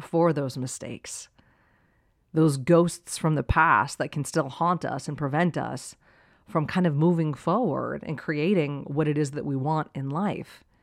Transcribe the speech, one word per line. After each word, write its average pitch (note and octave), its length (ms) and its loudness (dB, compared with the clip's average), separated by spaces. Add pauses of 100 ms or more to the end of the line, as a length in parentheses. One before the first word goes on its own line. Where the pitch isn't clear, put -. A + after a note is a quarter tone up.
for E3 320 2
those C#3 240 -4
mistakes. - 720 -10 (1040)
Those D#3 240 4
ghosts E3+ 600 2
from D#3 180 2
the C#3 80 0
past D3 560 4
that C#3+ 120 -4
can D3 140 -4
still C#3+ 240 -2
haunt E3+ 340 0
us C3 240 -6
and D3 100 -8
prevent D3+ 400 0
us B2+ 380 -8 (520)
from D#3+ 180 -2
kind F3+ 220 0
of D3 80 2
moving D#3+ 400 2
forward C3+ 680 -2
and D#3 120 -6
creating D3 680 0
what D3+ 200 0
it D3 100 0
is D3 140 0
that C#3 140 -8
we C#3+ 100 -2
want D3+ 380 -2
in C3+ 160 -6
life. E3+ 540 -6 (200)